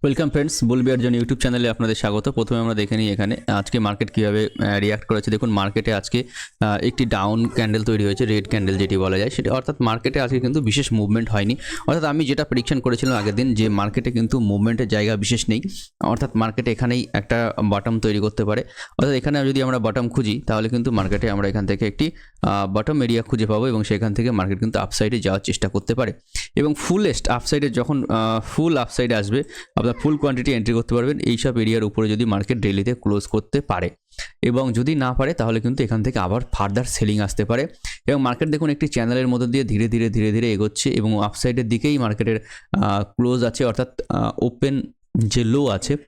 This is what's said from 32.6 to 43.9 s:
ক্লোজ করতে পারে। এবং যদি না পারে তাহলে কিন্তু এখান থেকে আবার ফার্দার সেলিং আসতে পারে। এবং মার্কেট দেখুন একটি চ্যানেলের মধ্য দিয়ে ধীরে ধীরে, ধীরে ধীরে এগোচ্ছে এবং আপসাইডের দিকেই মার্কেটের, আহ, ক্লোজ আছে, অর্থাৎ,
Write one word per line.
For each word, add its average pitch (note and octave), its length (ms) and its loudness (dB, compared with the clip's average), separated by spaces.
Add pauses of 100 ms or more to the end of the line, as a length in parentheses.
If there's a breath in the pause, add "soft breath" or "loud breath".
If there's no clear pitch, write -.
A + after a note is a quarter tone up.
ক্লোজ G2+ 320 -2
করতে A2 340 -2
পারে। F2+ 300 -2 (520 loud breath)
এবং B2 300 0
যদি B2+ 220 0
না C3 180 0
পারে C3+ 220 0
তাহলে A2+ 260 0
কিন্তু B2 220 0
এখান A2 200 0
থেকে A#2+ 160 0
আবার G2 220 0 (120)
ফার্দার G2+ 320 0
সেলিং G#2+ 360 0
আসতে G2+ 240 0
পারে। A#2 220 0 (400 loud breath)
এবং C#3 140 2
মার্কেট B2+ 280 0
দেখুন D3+ 220 0
একটি D3 160 -2
চ্যানেলের B2 420 0
মধ্য B2 180 2
দিয়ে C3 180 0
ধীরে A2+ 240 0
ধীরে, A2+ 220 2
ধীরে G#2+ 220 2
ধীরে A2+ 200 2
এগোচ্ছে G#2 380 0
এবং G#2+ 340 0
আপসাইডের A#2+ 440 -2
দিকেই C#3 300 2
মার্কেটের, A2 420 0 (420 loud breath)
আহ, G2+ 200 2
ক্লোজ B2 420 0
আছে, A#2 200 0
অর্থাৎ, B2 240 0 (200)